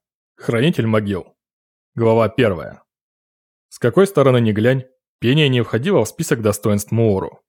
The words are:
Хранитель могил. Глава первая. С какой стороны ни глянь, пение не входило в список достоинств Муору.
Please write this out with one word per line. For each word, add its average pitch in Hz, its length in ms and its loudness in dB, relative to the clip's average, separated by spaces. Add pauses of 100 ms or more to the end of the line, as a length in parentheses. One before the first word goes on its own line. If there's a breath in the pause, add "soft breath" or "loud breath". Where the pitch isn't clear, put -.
(360)
Хранитель 123 520 -2
могил. 101 480 -2 (580)
Глава 113 340 2
первая. 101 540 -2 (880)
С - 80 -20
какой 175 300 2
стороны 131 340 2
ни 110 100 0
глянь, 123 340 0 (340)
пение 143 280 2
не 127 140 0
входило 139 420 -2
в 104 40 -4
список 139 340 -6
достоинств 104 500 -2
Муору. 107 580 -2